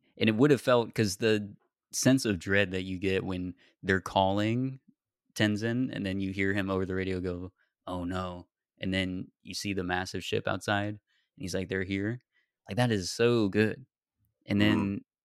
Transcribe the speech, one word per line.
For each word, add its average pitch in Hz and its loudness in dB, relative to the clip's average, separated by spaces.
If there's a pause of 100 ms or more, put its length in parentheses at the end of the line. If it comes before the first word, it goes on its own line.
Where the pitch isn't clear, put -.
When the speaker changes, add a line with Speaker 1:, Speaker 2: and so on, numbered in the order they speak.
(180)
Speaker 1:
And 110 4
it 110 2
would 139 6
have 123 4
felt, 120 2
'cause 104 0
the 107 0 (380)
sense 131 4
of 104 2
dread 98 2
that 95 -2
you 95 -4
get 95 0
when 92 -4 (280)
they're 95 2
calling 110 0 (540)
Tenzin, 113 0
and 104 -6
then 95 -2
you 95 -2
hear 98 0
him 98 -2
over 95 0
the 92 -4
radio 92 -2
go, 90 -6 (340)
"Oh, 90 -6
no." 90 -6 (300)
And 95 -2
then 92 -2 (100)
you - -14
see - -4
the 95 -2
massive 90 -4
ship 107 -2
outside, 101 -2
and 104 -10 (400)
he's 90 -8
like, 92 -4
"They're 95 -2
here." 101 -4 (460)
Like, 98 -6
that 120 2
is 95 -2
so 117 2
good. 107 0 (600)
And 101 2
Speaker 2:
Mm-hmm. 104 4
Speaker 1:
then, 101 -6 (200)